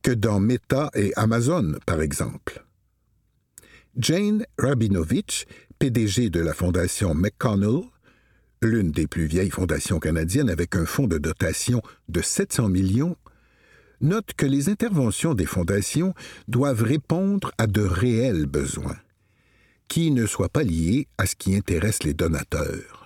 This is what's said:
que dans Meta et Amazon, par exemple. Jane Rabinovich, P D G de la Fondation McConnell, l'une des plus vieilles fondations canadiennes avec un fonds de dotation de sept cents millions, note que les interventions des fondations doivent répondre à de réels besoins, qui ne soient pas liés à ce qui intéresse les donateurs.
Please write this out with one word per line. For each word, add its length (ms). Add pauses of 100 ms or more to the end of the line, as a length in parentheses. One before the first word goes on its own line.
que 80
dans 280
Meta 540
et 220
Amazon, 680
par 160
exemple. 640 (1300)
Jane 480 (140)
Rabinovich, 880 (320)
P 100
D 180
G 220
de 100
la 140
Fondation 640
McConnell, 680 (800)
l'une 300
des 160
plus 180
vieilles 240
fondations 500
canadiennes 500
avec 260
un 100
fonds 220
de 100
dotation 640 (260)
de 140
sept 320
cents 160
millions, 480 (840)
note 380
que 80
les 240
interventions 640
des 140
fondations 680 (340)
doivent 360
répondre 760
à 80
de 160
réels 640
besoins, 520 (880)
qui 240
ne 160
soient 220
pas 140
liés 440 (100)
à 80
ce 100
qui 200
intéresse 480
les 100
donateurs. 920